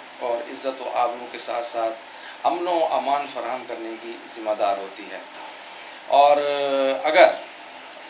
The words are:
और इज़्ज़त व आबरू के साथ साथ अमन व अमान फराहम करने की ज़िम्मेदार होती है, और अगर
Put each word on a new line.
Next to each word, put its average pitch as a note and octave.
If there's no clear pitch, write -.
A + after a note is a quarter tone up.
और A#2
इज़्ज़त C3
व A#2+
आबरू A#2+
के A#2+
साथ A#2+
साथ A2+
अमन F3
व F3
अमान C#3+
फराहम B2
करने A2+
की A2+
ज़िम्मेदार G#2+
होती G2
है, F#2
और C#3+
अगर -